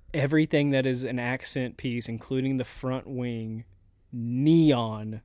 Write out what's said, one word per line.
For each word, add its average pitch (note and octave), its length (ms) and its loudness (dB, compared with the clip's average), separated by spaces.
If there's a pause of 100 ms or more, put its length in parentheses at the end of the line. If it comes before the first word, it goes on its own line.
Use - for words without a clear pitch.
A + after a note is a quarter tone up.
(120)
everything C#3+ 580 2
that C3 160 2
is B2+ 160 0
an B2+ 160 -4
accent B2+ 600 -4
piece, A#2+ 300 -4
including C3 500 -2
the B2 60 -2
front C3 420 -6
wing, A#2 580 -6 (480)
neon A#2+ 1120 2